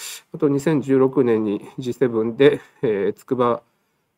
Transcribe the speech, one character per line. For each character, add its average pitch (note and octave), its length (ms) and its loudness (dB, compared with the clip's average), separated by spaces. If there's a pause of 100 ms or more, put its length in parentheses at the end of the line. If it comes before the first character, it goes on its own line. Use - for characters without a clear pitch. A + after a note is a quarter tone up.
(340)
あ - 40 -12
と D#3 100 0
二 C#3 140 0
千 D#3 200 0
十 C3+ 160 2
六 C3 280 2
年 A2 180 2
に G#2 240 -4 (100)
ジ B2+ 120 -8
ー A#2+ 40 -4
セ C3 140 0
ブ A2+ 160 -2
ン A2+ 140 -6
で、 C#3 240 4 (200)
え G2+ 300 -2
ー、 - 20 -4
筑 - 220 -8
波、 A#2+ 260 0 (560)